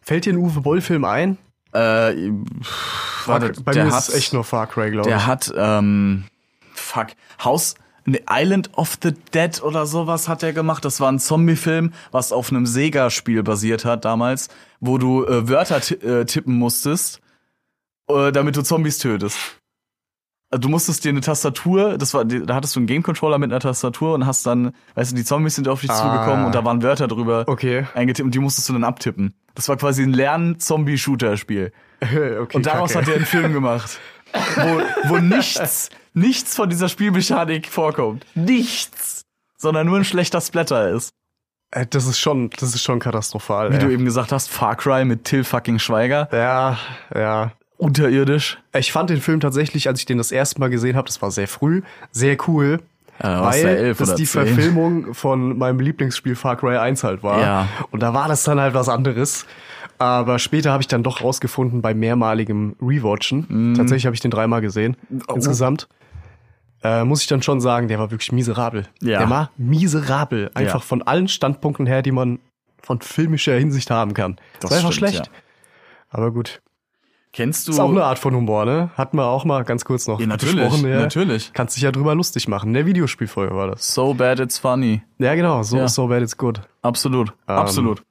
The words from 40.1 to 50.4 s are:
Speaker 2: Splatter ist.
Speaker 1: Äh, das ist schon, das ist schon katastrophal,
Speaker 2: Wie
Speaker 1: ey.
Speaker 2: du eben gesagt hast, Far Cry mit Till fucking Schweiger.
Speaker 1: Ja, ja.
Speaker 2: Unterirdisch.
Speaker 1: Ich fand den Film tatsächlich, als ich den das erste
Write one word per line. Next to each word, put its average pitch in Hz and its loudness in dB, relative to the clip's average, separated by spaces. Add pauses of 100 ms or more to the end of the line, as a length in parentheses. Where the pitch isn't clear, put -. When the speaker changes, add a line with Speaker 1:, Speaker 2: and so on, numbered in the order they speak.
Speaker 2:
Splatter 131 0
ist. 110 -4 (600)
Speaker 1:
Äh, 127 -2
das 131 0
ist 127 -2
schon, 131 0 (100)
das 123 -4
ist - -4
schon 123 0
katastrophal, 107 -4
Speaker 2:
Wie 139 2
Speaker 1:
ey. 135 2
Speaker 2:
du 135 4
eben 127 0
gesagt 120 0
hast, 135 -2
Far 113 -2
Cry 131 2
mit 117 0
Till 135 0
fucking 117 -2
Schweiger. 123 0
Speaker 1:
Ja, 127 2 (380)
ja. 110 -2 (240)
Speaker 2:
Unterirdisch. 139 2 (180)
Speaker 1:
Ich 131 0
fand 165 0
den 156 2
Film 160 2
tatsächlich, 143 0
als 131 0
ich - -8
den 127 0
das 117 -2
erste 131 0